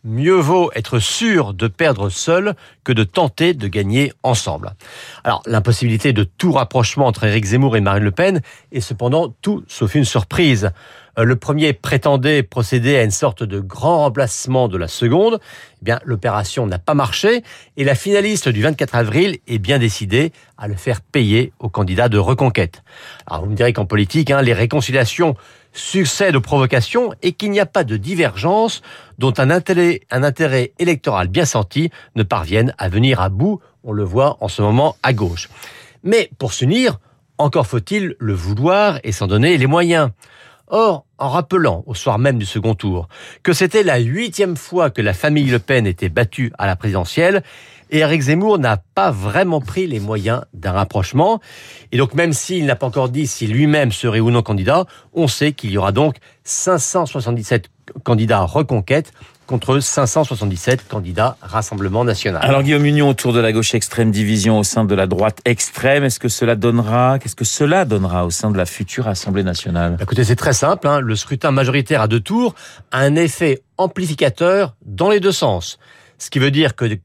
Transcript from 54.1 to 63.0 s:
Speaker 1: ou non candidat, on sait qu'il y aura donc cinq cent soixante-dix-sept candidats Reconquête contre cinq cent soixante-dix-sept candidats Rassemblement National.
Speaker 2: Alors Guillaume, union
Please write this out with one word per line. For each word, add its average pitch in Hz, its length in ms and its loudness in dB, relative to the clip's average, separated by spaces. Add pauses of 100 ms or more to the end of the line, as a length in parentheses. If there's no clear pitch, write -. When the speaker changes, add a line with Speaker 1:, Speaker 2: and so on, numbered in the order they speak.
Speaker 1:
ou 117 100 2
non 120 120 2
candidat, 117 420 0 (280)
on 165 140 0
sait 147 240 0
qu'il 120 200 -8
y 98 60 0
aura 98 140 0
donc 127 240 2 (300)
cinq - 320 0
cent - 280 -2
soixante-dix-sept 120 640 -4 (360)
candidats 110 380 2
Reconquête 131 680 -2 (340)
contre 131 360 0
cinq 131 240 0
cent 156 180 0
soixante-dix-sept 107 640 -2
candidats 104 540 -4
Rassemblement 104 640 -4
National. 98 360 -2
Speaker 2:
Alors 139 220 2
Guillaume, 147 220 2
union 147 240 4